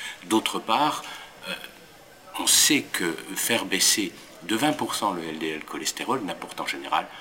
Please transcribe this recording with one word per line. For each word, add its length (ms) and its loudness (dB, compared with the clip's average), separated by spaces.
D'autre 340 2
part, 440 2
euh, 60 -6
on 80 -2
sait 360 6
que 340 -2
faire 300 2
baisser 480 4
de 140 0
vingt 180 4
pour 200 -2
cent 200 2
le 100 -4
L 140 -6
D 100 -2
L 160 -6
cholestérol 560 -2
n'a 140 -4
pourtant 300 -8
en 40 -2
général 400 -2